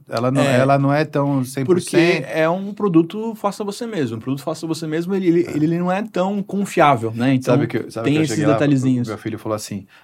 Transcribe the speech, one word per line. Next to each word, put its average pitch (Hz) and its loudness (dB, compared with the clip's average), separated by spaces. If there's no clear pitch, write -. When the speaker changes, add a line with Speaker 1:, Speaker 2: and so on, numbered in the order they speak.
Speaker 1:
ela 123 0
não, 143 2
Speaker 2:
É. 139 4
Speaker 1:
ela 139 4
não 139 2
é 151 2
tão 143 0
cem 131 -4
por 180 2
cento. - -10
Speaker 2:
Porque 170 2
é 160 2
um 196 -4
produto 208 0
faça 202 -4
você 202 -8
mesmo. 147 -4
O 113 -10
produto 139 -6
faça 160 -6
você 160 -4
mesmo, 170 -4
ele, 190 -2
ele, 170 4
Speaker 1:
É. - -8
Speaker 2:
ele 156 2
não 180 -2
é 190 -2
tão 196 -2
confiável, 147 2
né? 123 2
Então, 127 2
Speaker 1:
Sabe 120 4
o - 0
que, 117 -6
sabe 113 -8
o - -4
Speaker 2:
tem 143 2
Speaker 1:
que 151 2
eu 156 2
Speaker 2:
esses 147 -2
Speaker 1:
cheguei - 0
lá? 110 4
Speaker 2:
detalhezinhos. 131 2
Speaker 1:
Meu 104 -6
filho 107 -6
falou 110 -4
assim, 104 -8